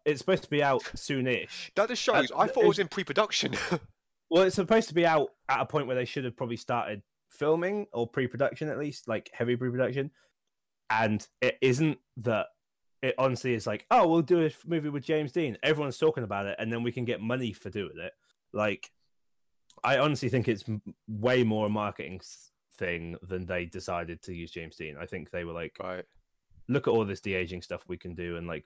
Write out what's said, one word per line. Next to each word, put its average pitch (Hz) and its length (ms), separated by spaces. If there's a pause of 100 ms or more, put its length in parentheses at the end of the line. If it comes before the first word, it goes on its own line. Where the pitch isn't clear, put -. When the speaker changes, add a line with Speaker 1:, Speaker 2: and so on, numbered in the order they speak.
Speaker 1:
it's 147 140
supposed 185 240
to - 60
be 143 140
out 135 180 (140)
soonish. 127 800
Speaker 2:
That 214 140
just 240 120
shows, - 300
Speaker 1:
Uh, - 80
Speaker 2:
I 202 80
thought 233 160
it 214 40
was 160 120
Speaker 1:
it's 196 40
Speaker 2:
in 170 40
pre-production. 185 760
<laughs> - 40 (680)
Speaker 1:
Well, 180 100
it's 185 120
supposed 220 320
to 151 60
be 170 120
out 160 260 (180)
at 135 100
a 131 60
point 143 220
where 127 100
they 123 80
should 135 180
have 123 140
probably 120 180
started 110 460 (300)
filming, 175 600
or 117 160
pre-production 131 600
at 120 100
least, 147 260
like, 110 280
heavy 120 240
pre-production. 127 520 (800)
And 110 380 (140)
it 127 180
isn't 131 380 (180)
that. 110 300 (560)
It 131 160
honestly 127 360
is 113 140
like, 107 240
"Oh, 220 160
we'll 165 140
do 170 220
a - 20
f-, - 200
movie 156 220
with 143 160
James 156 300
Dean. 147 300
Everyone's 147 340
talking 156 260
about 101 220
it, 98 140
and 113 120
then 117 100
we 120 120
can 123 100
get 113 160
money 120 320
for - 180
doing 90 280
it." 82 160 (400)
Like, 104 360 (920)
I 131 160
honestly 139 300
think 117 180
it's 107 200
m-, 107 140 (260)
way 120 360
more 107 240
a - 20
marketing 98 520
s-, - 300 (240)
thing 85 480
than 92 220
they 90 200
decided 85 580
to 92 100
use 85 180
James 82 240
Dean. 76 220
I 82 80
think 87 260
they 87 120
were 85 100
like, 82 260
Speaker 2:
Right. 92 260 (600)
Speaker 1:
"Look 131 200
at 131 40
all 113 140
this 98 160
de-aging 92 420
stuff - 240
we 87 100
can 87 180
do 87 220
and, 85 100
like, 80 180